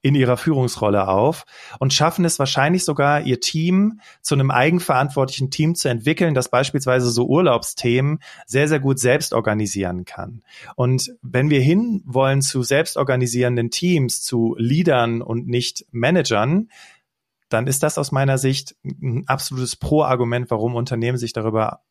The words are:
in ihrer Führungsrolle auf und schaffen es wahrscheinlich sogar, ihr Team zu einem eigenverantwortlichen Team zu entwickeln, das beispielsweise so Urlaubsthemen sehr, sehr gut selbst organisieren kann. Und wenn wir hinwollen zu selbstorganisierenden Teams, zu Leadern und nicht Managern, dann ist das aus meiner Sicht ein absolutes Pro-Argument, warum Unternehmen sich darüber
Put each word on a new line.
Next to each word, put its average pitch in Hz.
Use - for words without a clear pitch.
in 139
ihrer 123
Führungsrolle 110
auf 110
und 135
schaffen 165
es 165
wahrscheinlich 147
sogar, 147
ihr 123
Team 190
zu -
einem 135
eigenverantwortlichen 135
Team 160
zu -
entwickeln, 143
das 127
beispielsweise 127
so 117
Urlaubsthemen 135
sehr, 135
sehr 151
gut 135
selbst 131
organisieren 101
kann. 101
Und 131
wenn 151
wir 143
hinwollen 139
zu 139
selbstorganisierenden 123
Teams, 156
zu 113
Leadern 120
und 117
nicht 123
Managern, 139
dann 117
ist 135
das 156
aus 147
meiner 139
Sicht 135
ein 135
absolutes 131
Pro-Argument, 123
warum 117
Unternehmen 120
sich 117
darüber 110